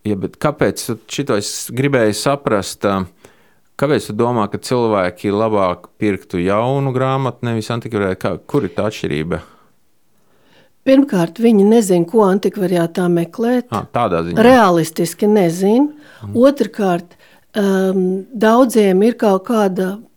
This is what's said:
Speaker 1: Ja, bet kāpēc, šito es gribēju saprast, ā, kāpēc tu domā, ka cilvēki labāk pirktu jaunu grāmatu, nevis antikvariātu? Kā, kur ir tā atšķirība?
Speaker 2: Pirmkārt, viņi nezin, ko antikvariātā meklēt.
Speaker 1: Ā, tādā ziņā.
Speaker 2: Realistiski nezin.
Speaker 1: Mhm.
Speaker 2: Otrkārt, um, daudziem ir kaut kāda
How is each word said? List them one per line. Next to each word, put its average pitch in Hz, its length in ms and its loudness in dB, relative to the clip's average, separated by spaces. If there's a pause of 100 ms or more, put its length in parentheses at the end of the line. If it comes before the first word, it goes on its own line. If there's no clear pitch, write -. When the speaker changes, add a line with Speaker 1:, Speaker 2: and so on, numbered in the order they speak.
Speaker 1:
Ja, 107 160 -4
bet 95 200 -8
kāpēc, 147 460 -2 (220)
šito 139 340 -4
es - 320 -8
gribēju 123 420 0
saprast, 113 720 -4
ā, 95 240 0 (720)
kāpēc 143 300 0
tu 113 40 -10
domā, 113 380 -2
ka 101 80 -10
cilvēki 104 720 -2
labāk 101 560 -2 (100)
pirktu 95 460 -4
jaunu 123 500 -2
grāmatu, 131 540 -4
nevis 113 240 -4
antikvariātu? 107 480 -4
Kā, 101 140 -4 (120)
kur 139 200 -4
ir 90 60 -6
tā 101 200 -4
atšķirība? 80 480 -6 (1500)
Speaker 2:
Pirmkārt, 262 520 2
viņi 226 260 4
nezin, 196 400 4
ko 214 220 2
antikvariātā 180 800 0
meklēt. 226 640 -2
Speaker 1:
Ā, 101 160 -4
tādā 92 400 -2
ziņā. 87 160 0
Speaker 2:
Realistiski 185 880 2
nezin. 208 600 2 (240)
Speaker 1:
Mhm. 101 180 -14
Speaker 2:
Otrkārt, 208 800 0 (400)
um, 190 720 0
daudziem 220 800 2
ir 240 100 2
kaut 196 320 0
kāda 196 540 -2 (160)